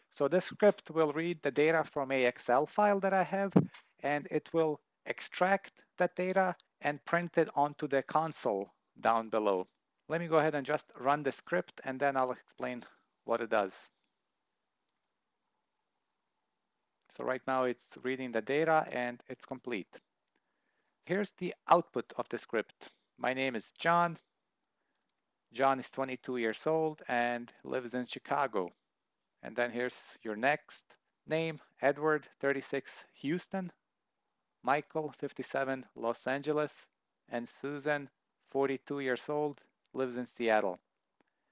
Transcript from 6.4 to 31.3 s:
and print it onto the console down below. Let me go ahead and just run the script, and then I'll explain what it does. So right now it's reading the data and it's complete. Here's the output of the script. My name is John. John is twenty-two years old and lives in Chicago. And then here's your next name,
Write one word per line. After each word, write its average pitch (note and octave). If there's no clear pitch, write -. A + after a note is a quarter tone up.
and D3
print F3
it D#3+
onto D3
the C3+
console B2+
down A2+
below. G#2
Let D#3+
me E3+
go D#3+
ahead D3+
and C#3
just D3
run C#3+
the C3+
script, -
and C3
then C#3
I'll B2+
explain B2
what A2+
it A#2
does. G2+
So B2
right B2+
now C3
it's -
reading B2+
the A2+
data D#3
and B2
it's -
complete. B2
Here's G3
the F3+
output E3
of -
the A2+
script. -
My B2
name C3
is G#2+
John. E3+
John C3+
is B2+
twenty-two C3
years A2+
old D#3+
and A#2+
lives B2+
in B2
Chicago. A#2+
And A#2
then A#2+
here's A#2+
your A2
next C#3
name, D#3